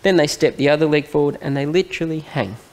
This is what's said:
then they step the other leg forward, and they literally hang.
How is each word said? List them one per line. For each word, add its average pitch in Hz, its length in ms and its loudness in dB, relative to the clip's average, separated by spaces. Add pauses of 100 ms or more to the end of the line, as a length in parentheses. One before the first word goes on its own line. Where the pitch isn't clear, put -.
then 190 120 2
they 151 120 4
step 143 280 0
the 139 140 2
other 151 160 2
leg 151 220 0
forward, 143 340 0
and 139 160 -4
they 139 80 -2
literally 160 560 -2
hang. 110 340 -6 (180)